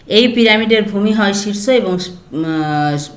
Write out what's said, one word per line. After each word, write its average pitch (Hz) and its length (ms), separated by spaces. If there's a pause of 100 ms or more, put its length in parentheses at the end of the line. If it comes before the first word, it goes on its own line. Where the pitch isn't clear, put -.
এই 233 200
পিরামিডের 220 560
ভূমি 202 280
হয় 208 220
শীর্ষ 202 360
এবং, 190 280 (340)
উম, 156 140
আহ, 151 520 (200)